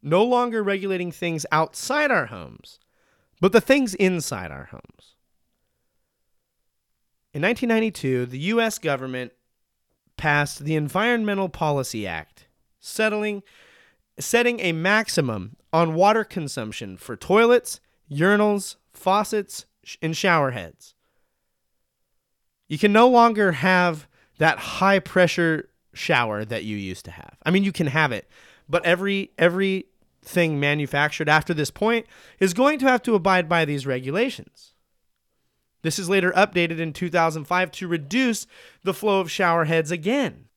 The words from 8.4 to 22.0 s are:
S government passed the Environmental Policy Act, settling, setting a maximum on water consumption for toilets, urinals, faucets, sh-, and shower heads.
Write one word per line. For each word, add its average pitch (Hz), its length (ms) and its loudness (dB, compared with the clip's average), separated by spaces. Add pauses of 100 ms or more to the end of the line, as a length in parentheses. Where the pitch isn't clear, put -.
S 220 180 -2
government 127 540 -4 (840)
passed 147 480 -2
the 156 120 0
Environmental 202 720 0
Policy 135 580 -4
Act, 80 400 -10 (320)
settling, 214 640 -4 (760)
setting 233 440 0
a 180 100 -2
maximum 160 880 -2 (160)
on 160 220 2
water 208 300 4
consumption 110 720 -8
for - 180 -12
toilets, 233 680 2 (300)
urinals, 202 640 2 (180)
faucets, 208 760 -2 (180)
sh-, - 180 -18
and 160 140 -4
shower 160 340 2
heads. 92 440 -12 (1700)